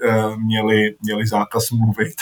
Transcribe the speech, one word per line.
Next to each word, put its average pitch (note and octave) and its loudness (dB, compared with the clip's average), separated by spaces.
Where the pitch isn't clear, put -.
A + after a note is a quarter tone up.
eh, A2 0
měli, A2 2
měli G#2+ -4
zákaz G#2+ -2
mluvit A2+ 0